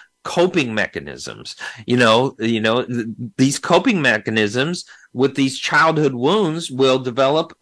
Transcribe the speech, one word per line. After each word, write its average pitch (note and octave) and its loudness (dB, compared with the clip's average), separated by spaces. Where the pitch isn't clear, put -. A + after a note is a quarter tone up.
coping E3+ 0
mechanisms. C#2 -8
You B2 0
know, A#2+ 4
you A2+ -2
know, A2 0
th-, A#2 -6
these C3+ 2
coping F#3 2
mechanisms A2+ 0
with C3 0
these C3+ 0
childhood D#3 2
wounds D#3+ 0
will C3 2
develop C3+ 0